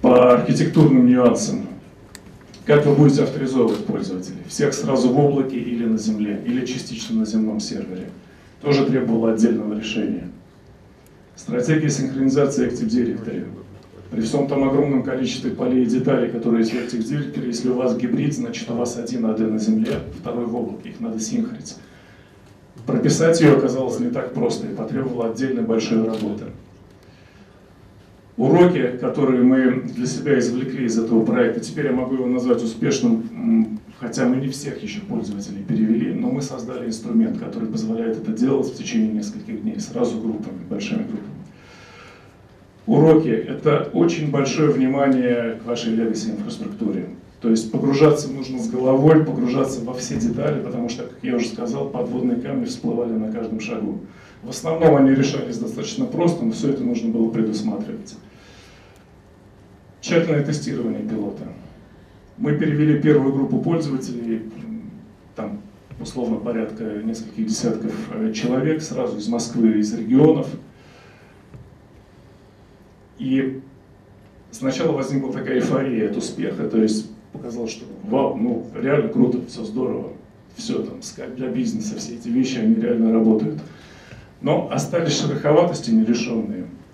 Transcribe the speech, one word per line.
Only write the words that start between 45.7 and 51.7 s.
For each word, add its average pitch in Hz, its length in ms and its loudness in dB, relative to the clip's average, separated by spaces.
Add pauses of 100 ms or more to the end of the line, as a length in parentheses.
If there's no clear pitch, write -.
legacy 110 380 -2
инфраструктуре. - 760 -6 (340)
То 117 100 -2
есть 113 220 2
погружаться 139 580 4
нужно 127 300 -8
с 113 100 -4
головой, 135 540 6
погружаться 123 560 0
во 117 140 -8
все - 240 -6
детали, 131 440 -2
потому 120 280 -6
что, - 140 -8
как - 180 -14
я 123 160 -2
уже 110 100 -2
сказал, 113 400 -6